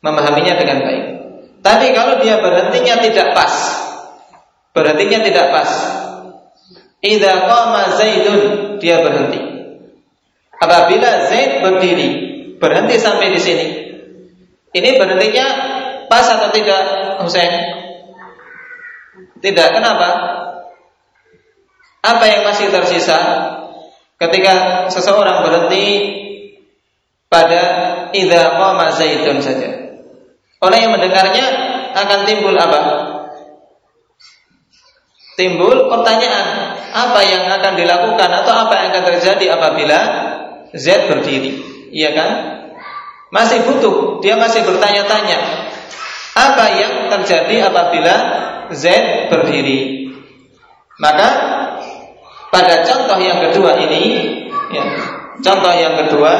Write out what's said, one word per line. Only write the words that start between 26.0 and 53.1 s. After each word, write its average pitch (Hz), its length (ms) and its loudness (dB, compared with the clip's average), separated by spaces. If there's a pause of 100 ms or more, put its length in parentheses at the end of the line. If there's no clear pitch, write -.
pada 165 280 4 (520)
idza 170 400 4
qama 185 400 2
Zaidun 147 480 0
saja. - 560 -8 (640)
Orang 208 160 4
yang 226 160 2
mendengarnya 190 480 2 (480)
akan 202 320 0
timbul 202 320 0
apa? 165 240 2 (2500)
Timbul 185 560 2
pertanyaan, 220 880 -2 (160)
apa 233 320 2
yang 180 240 0
akan 190 240 0
dilakukan 175 540 2 (100)
atau 226 160 2
apa 220 240 2
yang 185 160 -2
akan 185 160 0
terjadi 175 480 2
apabila 156 400 2 (720)
Zaid 165 400 0
berdiri? 135 480 -2 (320)
Iya 156 240 -2
kan? 165 140 0 (1080)
Masih 226 320 2
butuh, - 560 0
dia 220 160 2
masih 226 240 2
bertanya-tanya, 202 760 0 (1000)
apa 262 260 4 (140)
yang 208 140 -2 (180)
terjadi 208 560 0
apabila 175 480 2 (560)
Zaid 170 560 0
berdiri? 135 800 -2 (960)
Maka 175 240 4 (1200)
pada 175 400 2
contoh 202 320 0